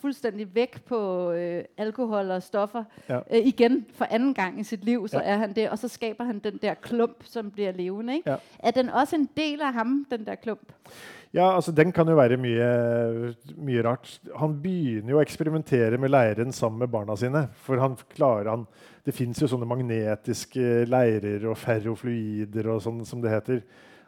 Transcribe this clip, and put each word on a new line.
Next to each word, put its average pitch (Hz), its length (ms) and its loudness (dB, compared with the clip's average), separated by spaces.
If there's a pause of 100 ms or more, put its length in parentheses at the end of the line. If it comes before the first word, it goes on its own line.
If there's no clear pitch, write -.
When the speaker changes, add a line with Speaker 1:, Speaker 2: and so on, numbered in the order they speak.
Speaker 1:
fuldstændig 214 540 -6
væk 240 300 -2
på, 185 460 -2
øh, 175 320 -4 (140)
alkohol 214 540 -2
og 185 120 -4
stoffer, 208 400 -4 (260)
Speaker 2:
Ja. 131 80 -2
Speaker 1:
øh, 226 300 2
igen 247 460 4
for - 160 -4
anden 254 240 2
gang 185 260 -4
i 214 40 -4
sit 202 200 -8
liv, 220 240 0
så - 100 -2
Speaker 2:
Ja. - 60 -2
Speaker 1:
er 202 140 0
han 208 160 -2
det, 214 160 0
og 220 100 -4
så 254 80 -6
skaber 226 360 -6
han 233 160 -4
den 196 220 -6
der 202 120 0
klump, 233 500 -2
som 214 280 -10
bliver 202 200 -4
levende, 190 440 -4
ikke? 330 160 -4
Speaker 2:
Ja. 135 40 0 (240)
Speaker 1:
Er - 120 2
den 247 180 2
også 285 260 0
en 285 220 2
del 294 240 -2
af 220 120 -2
ham, 247 380 -2
den 220 140 -6
der 202 100 -8
klump? - 380 -10 (600)
Speaker 2:
Ja, 185 220 6
altså, 170 160 0
den 156 200 6
kan 165 160 4
jo 165 80 6
være 127 220 8
mye, 120 1000 0 (220)
mye 135 240 0
rart. 117 400 -2 (140)
Han 151 260 -2
begynner 139 480 -2
jo 139 80 4
å 151 40 8
eksperimentere 143 760 2
med 135 120 0
leiren 120 420 4
sammen 113 280 -2
med 123 80 -2
barna 107 280 -4
sine, 127 380 0
for - 260 -4
han 131 160 2 (200)
klarer, 113 340 2
han, 113 160 -4 (400)
det 139 80 -2
finnes 120 280 -4
jo 151 60 2
sånne 120 180 -2
magnetiske 120 1200 0
leirer 110 640 2
og 113 100 -4
ferrofluider 107 1120 -4
og 113 140 0
sånn, 117 240 -6
som 123 160 -10
det 113 100 0
heter. 110 300 0 (460)